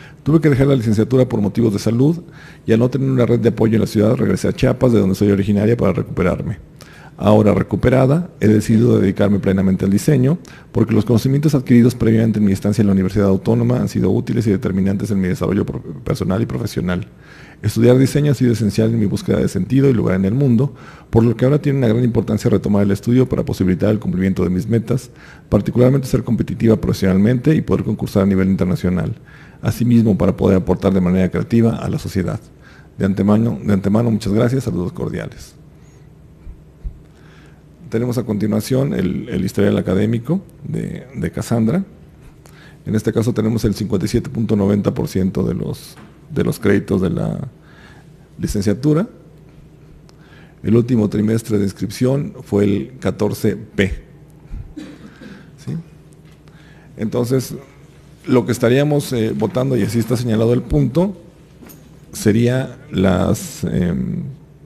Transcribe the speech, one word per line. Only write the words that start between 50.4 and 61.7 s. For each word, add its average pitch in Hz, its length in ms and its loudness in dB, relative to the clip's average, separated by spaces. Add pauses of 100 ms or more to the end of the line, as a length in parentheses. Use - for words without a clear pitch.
El 104 120 0
último 120 360 2
trimestre 110 480 -2
de 98 60 0
inscripción 127 680 -4 (100)
fue 101 220 0
el - 340 -2
catorce 101 580 -2
P. 101 360 -4 (1700)
¿Sí? - 140 -8 (1200)
Entonces, 120 580 -2 (720)
lo 123 200 4
que 123 60 -2
estaríamos, 143 600 2
eh, 110 240 -2
votando, 127 400 -2
y 104 60 0
así 107 160 -2
está 113 180 0
señalado 113 380 0
el 123 80 0
punto, 147 520 0 (1000)